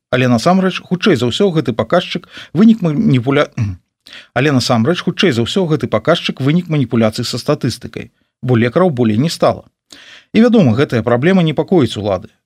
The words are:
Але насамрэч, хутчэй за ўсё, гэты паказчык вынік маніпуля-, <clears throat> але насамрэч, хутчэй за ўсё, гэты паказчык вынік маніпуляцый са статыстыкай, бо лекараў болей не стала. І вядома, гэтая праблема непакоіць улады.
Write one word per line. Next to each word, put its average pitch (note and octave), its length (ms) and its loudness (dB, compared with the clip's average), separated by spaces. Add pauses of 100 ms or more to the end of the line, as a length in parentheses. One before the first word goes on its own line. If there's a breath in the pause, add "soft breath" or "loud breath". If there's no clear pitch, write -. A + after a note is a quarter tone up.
(120)
Але B2+ 160 0
насамрэч, F3+ 560 0
хутчэй F3+ 320 0
за A#2+ 160 -2
ўсё, G3+ 240 0
гэты C#3 160 -2
паказчык E3 560 -4 (240 loud breath)
вынік A3 320 4
маніпуля-, C#3 720 0
<clears throat> - 800 -10
але C#3 160 0
насамрэч, B2+ 480 0
хутчэй F3+ 320 0
за A2+ 160 0
ўсё, F#3+ 240 -2
гэты C3 160 -2
паказчык D3+ 560 -2
вынік E3+ 240 0
маніпуляцый A#2+ 560 -2
са A#2+ 160 -8
статыстыкай, - 720 -6 (320)
бо B2+ 160 2
лекараў E3 320 2
болей A#2 240 0
не C#3+ 160 0
стала. - 320 -2 (680 loud breath)
І A3 120 4
вядома, F#3+ 320 4
гэтая C3+ 240 0
праблема C#3 400 2
непакоіць D#3 560 0
улады. G2 320 -4 (160)